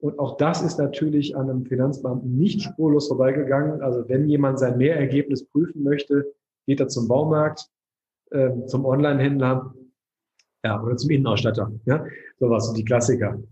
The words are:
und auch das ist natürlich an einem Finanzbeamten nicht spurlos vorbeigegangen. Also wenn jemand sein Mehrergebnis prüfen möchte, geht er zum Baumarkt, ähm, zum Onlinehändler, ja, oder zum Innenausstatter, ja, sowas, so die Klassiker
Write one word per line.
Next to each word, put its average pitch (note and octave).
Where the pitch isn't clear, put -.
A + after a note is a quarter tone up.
und D3
auch C#3
das D#3+
ist E3+
natürlich D3
an C3+
einem B2+
Finanzbeamten B2+
nicht F3
spurlos D3
vorbeigegangen. C3+
Also A#2+
wenn C3+
jemand C#3
sein B2
Mehrergebnis C#3
prüfen D3+
möchte, C#3+
geht C#3
er C3
zum A#2+
Baumarkt, D3+
ähm, B2
zum C3+
Onlinehändler, C3+
ja, G#2+
oder B2
zum C#3
Innenausstatter, A2+
ja, C#3
sowas, A#2
so A2+
die A2
Klassiker A#2+